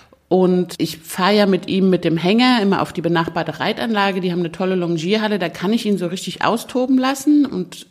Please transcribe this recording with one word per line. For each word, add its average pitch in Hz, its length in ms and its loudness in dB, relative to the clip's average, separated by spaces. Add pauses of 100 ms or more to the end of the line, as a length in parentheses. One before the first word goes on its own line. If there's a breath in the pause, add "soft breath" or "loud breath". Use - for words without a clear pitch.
(280 loud breath)
Und 180 500 2
ich - 180 -4
fahre 196 400 0
ja 208 80 6
mit 190 240 0
ihm 190 220 2
mit 175 140 2
dem 165 120 2
Hänger 226 460 4
immer 196 180 2
auf - 140 -4
die 175 80 -4
benachbarte 165 580 -2
Reitanlage. 196 600 -2
Die 180 100 -2
haben 175 80 -2
eine 170 100 -2
tolle 190 260 -2
Longierhalle, 185 640 0
da 170 120 -4
kann 190 240 -2
ich 226 100 -2
ihn 202 140 0
so 175 80 -4
richtig 180 360 -8
austoben 247 540 0
lassen. 277 480 2
Und, - 460 -8